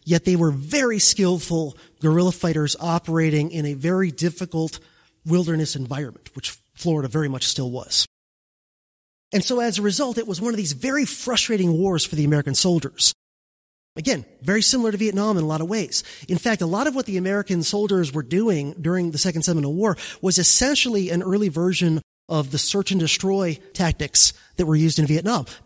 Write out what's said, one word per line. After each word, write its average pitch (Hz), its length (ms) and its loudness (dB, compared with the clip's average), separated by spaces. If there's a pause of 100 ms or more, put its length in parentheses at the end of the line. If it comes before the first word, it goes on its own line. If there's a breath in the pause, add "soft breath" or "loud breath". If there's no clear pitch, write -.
yet 165 200 2
they 180 120 4
were 165 140 4
very 214 480 -2
skillful 170 760 2 (240 loud breath)
guerrilla 170 320 4
fighters 156 480 0
operating 160 680 0
in 160 160 -4
a 147 80 -4
very 175 360 0
difficult 165 720 -4 (460 soft breath)
wilderness 160 500 0
environment, 131 580 -8
which - 240 -10 (160)
Florida 151 340 -2
very 147 200 -2
much 131 180 -4
still 127 240 -2
was. - 360 -2 (1300)
And 190 120 2
so 247 160 2
as 226 180 0
a 208 40 -2
result, 226 340 0
it 226 100 -4
was 185 140 -4
one 233 140 -2
of - 20 -4
these 180 160 -2
very 269 320 -2
frustrating 202 720 0
wars 175 320 0
for - 100 -8
the 151 80 2
American 147 300 0
soldiers. 165 580 2 (840)
Again, 160 300 -2 (160)
very 196 220 0
similar 233 280 2
to 208 80 -2
Vietnam 208 380 0
in 165 80 2
a - 20 0
lot 156 140 -2
of 160 80 -4
ways. 208 360 -4 (220 loud breath)
In 180 120 -2
fact, 220 240 -2
a 175 40 0
lot 202 200 -2
of 294 80 -2
what 262 100 -4
the 190 140 -4
American 185 440 -2
soldiers 185 520 0
were 151 80 -4
doing 160 580 0
during 170 300 0
the 151 80 -4
Second 165 240 0
Seminole 151 320 0
War 196 240 0 (240 loud breath)
was 185 160 2
essentially 220 720 2
an 175 120 -2
early 190 280 0
version 165 500 0 (300)
of 151 200 -2
the 143 80 -2
search - 320 -2
and 196 100 2
destroy 185 540 0 (180)
tactics - 600 2 (220 loud breath)
that 180 100 0
were 156 100 4
used 156 220 4
in 156 80 4
Vietnam. 160 400 0 (200 loud breath)